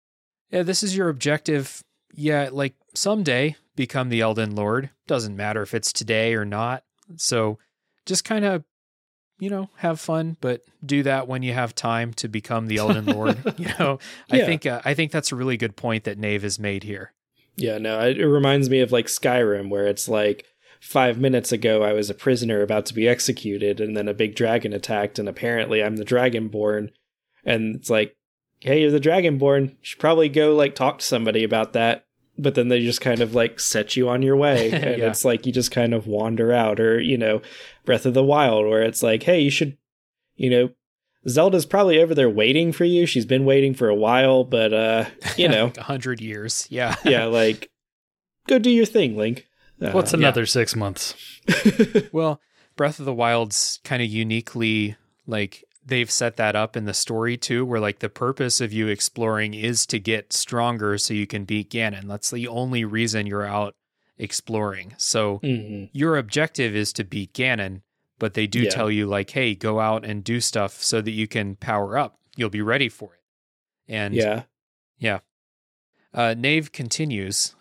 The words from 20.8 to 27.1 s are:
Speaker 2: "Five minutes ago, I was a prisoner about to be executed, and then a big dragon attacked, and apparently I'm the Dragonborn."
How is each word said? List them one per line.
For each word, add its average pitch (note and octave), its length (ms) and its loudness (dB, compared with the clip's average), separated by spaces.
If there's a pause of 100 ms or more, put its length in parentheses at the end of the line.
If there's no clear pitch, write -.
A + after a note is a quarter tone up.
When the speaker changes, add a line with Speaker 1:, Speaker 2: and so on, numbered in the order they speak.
Speaker 2:
"Five B2 380 2
minutes B2+ 340 2
ago, A2 300 2
I G#2 120 2
was G#2 160 0
a - 40 -6
prisoner A#2 480 0
about G#2 240 0
to - 80 -10
be A2+ 140 2
executed, G#2 720 -2
and G#2+ 160 -4
then G#2 120 -4
a G2+ 60 -2
big G#2+ 200 -2
dragon A2+ 400 0
attacked, G#2 440 -4
and G#2 100 -4
apparently A2 540 -2
I'm G#2+ 140 -2
the G#2+ 80 -6
Dragonborn." A2 840 0 (540)